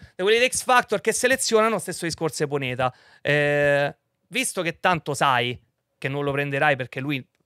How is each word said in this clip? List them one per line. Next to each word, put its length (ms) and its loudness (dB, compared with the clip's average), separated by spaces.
da 80 -8
quelli 160 2
di 100 4
X 140 -4
Factor 380 2
che 120 0
selezionano, 680 2
stesso 240 -8
discorso 400 -2
di 40 -4
Poneta. 460 -2
Eh, 760 2
visto 340 -4
che 180 -6
tanto 340 0
sai 440 0
che 100 -8
non 160 -4
lo 80 -2
prenderai 440 0
perché 240 -8
lui 240 -6